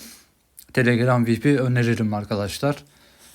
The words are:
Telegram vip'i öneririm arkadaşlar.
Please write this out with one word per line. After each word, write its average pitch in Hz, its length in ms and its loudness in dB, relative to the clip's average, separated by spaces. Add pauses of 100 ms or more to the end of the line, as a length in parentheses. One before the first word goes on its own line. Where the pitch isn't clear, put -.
(720)
Telegram 123 540 2
vip'i 120 340 2
öneririm 117 540 0
arkadaşlar. 104 680 -4 (500)